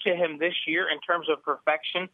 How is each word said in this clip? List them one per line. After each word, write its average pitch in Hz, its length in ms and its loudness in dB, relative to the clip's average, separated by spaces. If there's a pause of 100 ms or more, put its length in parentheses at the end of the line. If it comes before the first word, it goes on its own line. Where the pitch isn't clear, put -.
to 185 100 4
him 160 240 0
this 175 160 2 (100)
year 170 240 0
in 147 120 -2
terms 170 280 0
of 147 140 0
perfection 156 720 -2